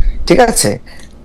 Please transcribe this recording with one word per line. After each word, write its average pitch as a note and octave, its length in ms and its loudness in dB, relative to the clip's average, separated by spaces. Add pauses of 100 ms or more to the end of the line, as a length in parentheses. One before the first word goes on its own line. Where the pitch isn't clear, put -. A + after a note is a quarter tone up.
(260)
ঠিক - 140 2
আছে? - 380 -2 (460)